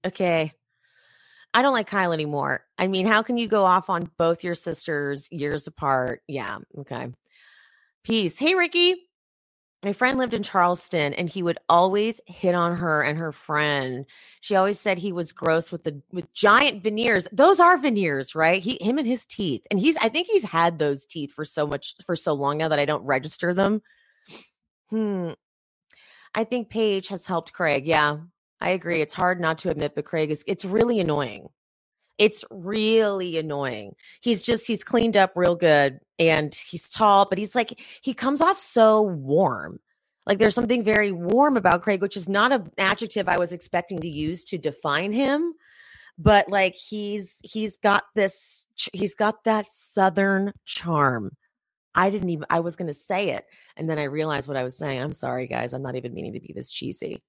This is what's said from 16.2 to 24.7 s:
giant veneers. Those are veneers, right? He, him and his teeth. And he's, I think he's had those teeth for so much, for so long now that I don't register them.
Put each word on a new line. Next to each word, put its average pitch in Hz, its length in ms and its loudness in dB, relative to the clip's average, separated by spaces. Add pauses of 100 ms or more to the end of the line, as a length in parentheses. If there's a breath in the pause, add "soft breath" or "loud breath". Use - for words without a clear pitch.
giant 214 500 4
veneers. 214 480 0
Those 339 300 6
are 349 160 8
veneers, 190 580 0
right? 165 260 4
He, 190 200 -4
him 240 160 0
and 269 100 -2
his 240 180 -2
teeth. 151 460 -4
And 202 80 0
he's, 302 160 4
I 226 140 0
think 330 180 -2
he's 392 160 2
had 170 360 0
those 143 260 0
teeth 143 260 -10
for 151 140 -10
so 151 200 -2
much, - 300 -8 (100)
for 170 120 -2
so 160 160 -2
long 143 240 -2
now 160 100 -2
that 151 120 2
I 143 40 2
don't 143 220 -2
register 143 480 -2
them. 196 280 2 (1080 loud breath)